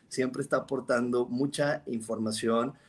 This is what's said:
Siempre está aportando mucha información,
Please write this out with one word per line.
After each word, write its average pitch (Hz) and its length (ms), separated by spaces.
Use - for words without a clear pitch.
Siempre 127 340
está 135 160
aportando 123 680
mucha 143 600
información, 113 880